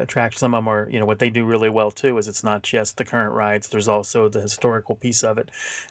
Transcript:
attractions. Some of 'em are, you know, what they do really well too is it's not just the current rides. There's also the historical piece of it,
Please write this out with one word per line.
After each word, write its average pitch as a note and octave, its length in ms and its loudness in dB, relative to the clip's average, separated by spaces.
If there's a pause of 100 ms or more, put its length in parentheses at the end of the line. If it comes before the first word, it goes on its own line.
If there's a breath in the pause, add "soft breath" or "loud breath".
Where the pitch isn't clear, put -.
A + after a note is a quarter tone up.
attractions. - 400 -2
Some B2 120 2
of A#2 40 2
'em A2+ 100 -2
are, G#2+ 220 0
you A#2 100 -2
know, G#2+ 60 2
what G#2+ 140 0
they A#2+ 100 2
do A#2 160 0
really A2 240 2
well G#2+ 200 2
too B2 280 0
is G#2 100 0
it's G2+ 160 -6
not G#2 200 0
just A2 340 -2
the A2+ 80 -4
current A2+ 280 0
rides. G#2 360 0
There's G#2 180 -2
also G#2+ 400 2
the G#2 140 0
historical A2+ 520 -2
piece A#2+ 300 -2
of A2 140 0
it, - 140 -2 (400 loud breath)